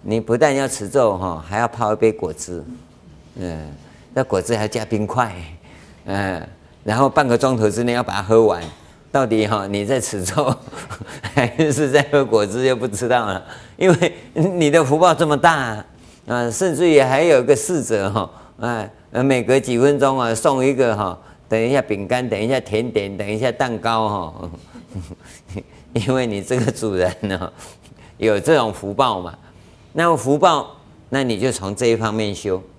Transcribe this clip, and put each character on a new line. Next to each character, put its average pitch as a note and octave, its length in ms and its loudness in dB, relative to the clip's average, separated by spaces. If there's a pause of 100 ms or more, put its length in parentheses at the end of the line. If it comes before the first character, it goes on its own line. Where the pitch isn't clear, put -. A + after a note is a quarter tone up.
你 G#2+ 180 -2
不 A2+ 160 -2
但 C#3 200 2
要 C3+ 120 0
持 G#2+ 220 -6
咒 A2+ 260 2
哈， F2 320 -6
还 G2+ 120 -2
要 A#2 80 2
泡 A2 260 -2
一 - 20 0
杯 A2 160 2
果 F2 220 -6
汁， E2+ 300 -12 (720)
嗯， D#2+ 360 -10 (440)
那 C3 80 0
果 G2 180 0
汁 A#2 160 -2
还 G#2+ 100 -2
加 A2 160 -4
冰 G#2+ 220 -2
块， A2 300 -4 (680)
嗯， F#2+ 360 -4 (420)
然 G#2+ 140 0
后 C3+ 100 4
半 C#3+ 200 2
个 A#2+ 100 2
钟 C3 180 2
头 A2 140 2
之 A2 140 -2
内 A#2+ 100 0
要 A#2+ 80 0
把 F#2+ 120 -4
它 G2 100 -4
喝 A2+ 200 6
完。 E2+ 200 2 (480)
到 C3+ 140 2
底 A2 200 2
哈， G#2 220 -2
你 G2+ 160 -4
在 - 160 0
持 G2 240 -6
咒 B2 320 0 (340)
<laughs> - 320 -14
还 B2 260 0 (240)
是 C3+ 200 0
在 C#3 100 6 (100)
喝 C#3+ 120 4
果 G#2+ 220 2
汁 A2 180 -4
就 C3 120 4
不 A#2+ 120 -4
知 G#2+ 220 -4
道 A#2+ 160 2
了， F#2+ 180 -4 (320)
因 F#3 160 4
为 F3 220 2 (200)
你 E3 380 2
的 D#3+ 120 6
福 C#3 140 2
报 E3+ 160 6
这 E3 140 0
么 D3 80 2
大 E3 180 4
啊， A#2 320 -4 (420)
啊， A#2+ 240 -2
甚 E3+ 240 -2
至 E3+ 140 4
于 D3 120 8
还 C3+ 220 4
有 C#3+ 200 6
个 C3 120 6
侍 D#3+ 280 -2
者 G2+ 280 0
哈， G#2 180 -2 (300)
哎， A2 320 -4 (200)
呃， B2 120 -2
每 C3+ 180 2
隔 B2+ 180 4
几 A#2+ 200 0
分 C#3+ 180 4
钟 C3+ 220 2
啊 A#2 160 0
送 C3+ 280 0
一 C3+ 120 2
个 A#2+ 200 2
哈， F#2+ 240 -4 (280)
等 A2+ 120 0
一 A#2 140 0
下 C3+ 80 2
饼 G2+ 260 -4
干， B2 220 -2
等 G2+ 100 -2
一 A2 80 -2
下 C3 120 0
甜 A2+ 320 -2
点， G2 260 -2
等 G2+ 100 -6
一 G#2+ 120 -4
下 B2 120 0
蛋 A#2+ 280 -2
糕 A2+ 280 0
哈， F2+ 420 -6 (1040)
<laughs> - 400 -16
因 A#2+ 200 -2
为 B2+ 140 0
你 G#2 120 -4
这 B2+ 200 -2
个 A2 120 -2
主 A2 220 -4
人 F2+ 180 0 (100)
呢， F#2+ 300 -6 (680)
有 G#2 220 2
这 D3 160 2
种 A2+ 160 2
福 G2 220 -8
报 A2+ 260 0
嘛。 F2 160 -12 (560)
那 E3 160 0
么 E3+ 80 4
福 C3+ 220 0
报， D3+ 400 0 (320)
那 C3+ 140 -2
你 A#2 160 -2
就 B2+ 120 0
从 G2 240 -6
这 B2 120 0
一 A#2 80 4
方 A2 180 -2
面 G#2+ 200 -2
修 F#2+ 280 -4 (180)